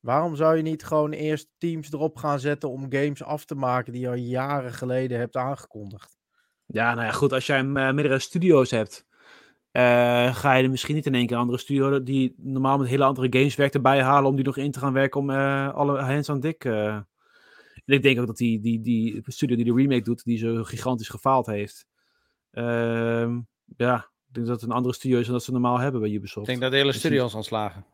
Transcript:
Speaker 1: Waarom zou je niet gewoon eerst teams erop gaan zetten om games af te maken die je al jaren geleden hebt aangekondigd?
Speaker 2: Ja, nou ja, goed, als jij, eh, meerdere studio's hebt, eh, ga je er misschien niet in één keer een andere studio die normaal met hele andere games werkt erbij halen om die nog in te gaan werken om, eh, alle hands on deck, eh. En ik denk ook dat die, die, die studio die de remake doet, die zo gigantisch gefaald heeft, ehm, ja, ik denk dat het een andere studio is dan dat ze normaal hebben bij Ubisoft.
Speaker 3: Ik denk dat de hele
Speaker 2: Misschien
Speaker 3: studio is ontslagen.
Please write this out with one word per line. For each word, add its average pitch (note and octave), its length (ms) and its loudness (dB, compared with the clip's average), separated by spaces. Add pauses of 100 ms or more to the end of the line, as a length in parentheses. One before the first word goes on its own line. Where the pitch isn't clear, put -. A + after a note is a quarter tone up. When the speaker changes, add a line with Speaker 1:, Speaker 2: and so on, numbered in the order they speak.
Speaker 1:
Waarom D3 360 0
zou D#3+ 200 4
je D#3+ 60 0
niet D#3 220 -6
gewoon D3+ 280 0
eerst D3+ 360 -4 (100)
teams D#3+ 340 -6
erop D#3 240 -4
gaan C#3+ 240 -2
zetten C#3+ 300 -4
om C3+ 180 -10
games C#3 340 -2
af D3 220 -8
te - 100 -10
maken B2+ 380 -2
die B2 80 -8
je B2 80 -4
al B2 60 -4
jaren B2+ 580 -4
geleden B2+ 460 -4
hebt A#2+ 180 -4
aangekondigd? A2 800 -8 (540)
Speaker 2:
Ja, A#2 260 0
nou A#2 120 -4
ja, G#2 60 -4
goed, C3+ 200 0
als C3 140 -2
jij, C#3 120 2
eh, C3 60 0
meerdere C3+ 540 0
studio's D#3+ 520 4
hebt, - 360 -4 (640)
eh, B2 640 4
ga C3+ 200 2
je C3 100 6
er C3 60 2
misschien C3 240 -4
niet D3+ 120 -2
in C#3 80 0
één B2 120 2
keer A#2 100 -2
een A#2+ 60 0
andere A#2+ 160 -2
studio C#3 440 0
die C3 340 0
normaal C3+ 420 0
met C3 100 0
hele C3+ 160 2
andere C3 260 2
games C3 240 4
werkt C#3 200 0
erbij C3+ 280 4
halen C3+ 280 4
om C#3 60 0
die C3+ 80 0
nog C3 120 -2
in C#3 140 -4
te C3+ 80 -10
gaan C3+ 140 -2
werken C3+ 280 2
om, C#3 100 -2
eh, C#3 440 0
alle C#3+ 260 0
hands C#3 280 -2
on C#3+ 120 -2
deck, D#3+ 240 -6
eh. G#2+ 300 0 (920)
En C3+ 100 4
ik C3+ 80 4
denk C3+ 180 4
ook B2 60 -2
dat A2 100 -8
die, A2+ 240 0
die, A2+ 200 0
die A2+ 460 -2
studio B2 300 -2
die A#2 80 0
de A#2 100 2
remake C3 280 2
doet, A#2 220 -4
die A#2 140 -2
zo A2+ 260 -2
gigantisch A#2 440 -6
gefaald B2+ 380 0
heeft, G#2 400 -8 (640)
ehm, A#2 880 -2 (380)
ja, B2 200 2 (320)
ik - 60 -20
denk A#2 120 -4
dat A#2 140 -2
het A#2 100 -8
een A2+ 60 -2
andere B2 180 0
studio B2+ 240 2
is A#2 60 2
dan B2 100 -4
dat A#2+ 100 -2
ze B2+ 80 -6
normaal B2 260 2
hebben B2+ 220 -2
bij G#2+ 100 -2
Ubisoft. G#2 360 -8
Speaker 3:
Ik - 0 -
denk B2 140 -2
dat C3 100 0
de C3+ 60 2
hele C#3 120 4
Speaker 2:
Misschien C3+ 220 0
Speaker 3:
studio C3+ 160 2
is G#2 80 -6
ontslagen. G#2 600 -6